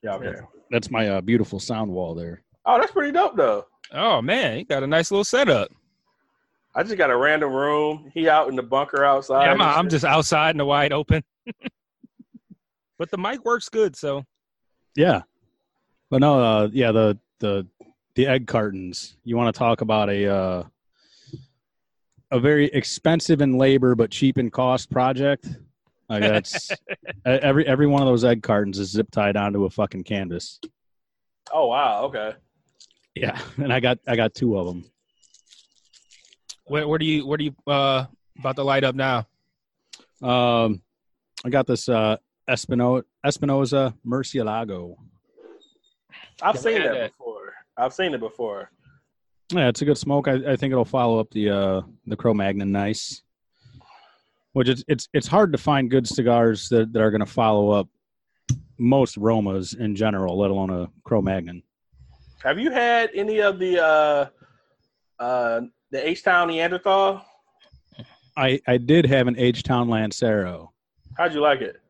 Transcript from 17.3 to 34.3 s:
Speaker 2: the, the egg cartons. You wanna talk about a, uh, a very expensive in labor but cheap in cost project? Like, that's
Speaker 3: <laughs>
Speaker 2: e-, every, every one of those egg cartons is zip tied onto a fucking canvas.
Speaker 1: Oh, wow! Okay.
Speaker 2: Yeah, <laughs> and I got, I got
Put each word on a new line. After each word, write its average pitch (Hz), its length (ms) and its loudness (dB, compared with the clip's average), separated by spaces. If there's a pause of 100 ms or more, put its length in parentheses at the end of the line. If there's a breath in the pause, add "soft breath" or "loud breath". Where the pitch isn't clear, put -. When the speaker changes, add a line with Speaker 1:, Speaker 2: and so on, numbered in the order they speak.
Speaker 2:
the, 98 260 -4 (480)
the 131 140 2
egg 127 180 0
cartons. 95 760 -6
You 117 120 -4
wanna 117 140 2
talk 117 300 0
about 107 280 0
a, 101 240 0
uh, 92 300 -2 (1700 loud breath)
a 131 80 0
very 147 280 4
expensive 160 720 0
in 131 180 2
labor 131 380 4
but 110 160 0
cheap 135 260 0
in 120 140 -2
cost 127 360 0
project? 131 600 0 (600)
Like, 107 140 -4
that's - 480 -2
Speaker 3:
<laughs> - 220 -10
Speaker 2:
e-, - 40 -10 (280)
every, 135 420 2
every 143 220 2
one 139 140 2
of 135 40 2
those 120 180 2
egg 120 200 2
cartons 101 340 0
is 98 120 -6
zip 104 200 -2
tied 101 260 0
onto 101 280 0
a 95 60 -2
fucking 98 340 -6
canvas. 92 560 -8 (920)
Speaker 1:
Oh, 151 140 2
wow! 120 380 0
Okay. 110 300 -6 (840)
Speaker 2:
Yeah, - 320 -6
<laughs> - 80 -16
and 139 160 -2
I 127 80 2
got, 123 260 0
I 123 80 -2
got 113 180 0